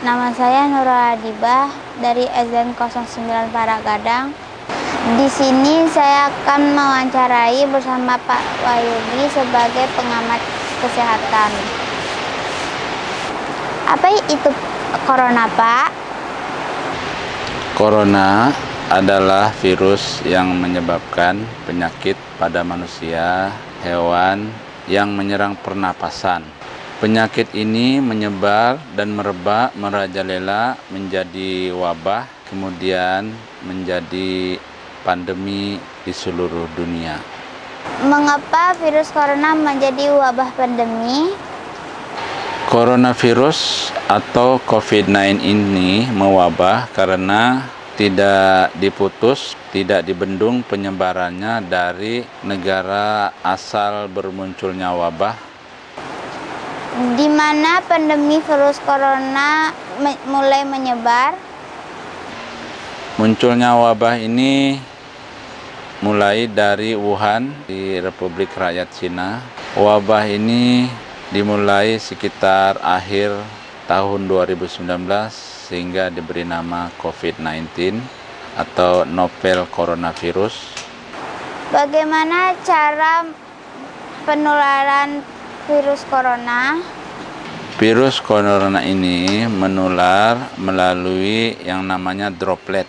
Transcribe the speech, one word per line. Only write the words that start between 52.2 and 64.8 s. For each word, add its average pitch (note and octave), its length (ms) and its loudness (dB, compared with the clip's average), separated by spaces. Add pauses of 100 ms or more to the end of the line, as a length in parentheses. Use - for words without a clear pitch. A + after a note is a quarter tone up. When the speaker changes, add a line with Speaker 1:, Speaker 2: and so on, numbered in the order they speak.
Speaker 2:
negara G2 960 0
asal G#2 640 -2
bermunculnya F#2 880 -6
wabah. F2 560 -2 (1400)
Speaker 1:
Di B3 320 0
mana D4+ 640 4
pandemi D4+ 560 4
virus C#4+ 400 4
corona C#4 880 2 (240)
me-, C#4 320 -2
mulai C#4 320 4
menyebar? C4 720 0 (1800)
Speaker 2:
Munculnya A#2+ 560 4
wabah A#2 480 4
ini C3+ 560 2 (1300)